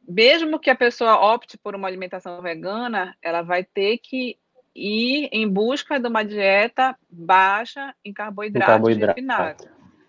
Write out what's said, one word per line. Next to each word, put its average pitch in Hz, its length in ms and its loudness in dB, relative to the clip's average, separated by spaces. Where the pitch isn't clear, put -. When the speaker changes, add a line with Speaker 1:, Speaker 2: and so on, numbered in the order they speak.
Speaker 1:
mesmo 302 520 4
que 294 100 0
a 262 60 6
pessoa 240 440 4
opte - 240 -6
por 202 180 -12
uma 196 120 -6
alimentação 185 540 -10
vegana, 185 800 -6
ela 170 220 -2
vai 180 200 -2
ter 202 360 -2
que 254 380 -8
ir 240 560 -2
em 220 160 -2
busca 240 520 -2
de 240 80 -4
uma 226 160 0
dieta 208 760 0
baixa 190 840 0
em 208 100 -14
carboidratos 208 560 -4
Speaker 2:
Em 113 40 8
carboidrato. 110 460 2
Speaker 1:
refinados. 208 480 -4